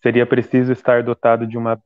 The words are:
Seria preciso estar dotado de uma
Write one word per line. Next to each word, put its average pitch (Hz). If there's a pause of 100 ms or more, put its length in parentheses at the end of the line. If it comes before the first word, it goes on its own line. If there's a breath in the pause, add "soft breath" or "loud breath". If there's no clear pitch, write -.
Seria 120
preciso 127
estar 120
dotado 117
de 113
uma 113